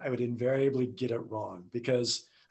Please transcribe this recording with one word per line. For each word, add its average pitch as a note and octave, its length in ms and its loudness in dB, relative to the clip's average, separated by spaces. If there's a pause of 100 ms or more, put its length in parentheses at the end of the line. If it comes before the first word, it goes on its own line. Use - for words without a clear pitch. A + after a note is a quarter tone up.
I D3 60 -2
would B2 120 0
invariably B2+ 680 2
get B2 240 -2
it A#2 80 0
wrong G2 540 -8
because A#2+ 520 0 (260)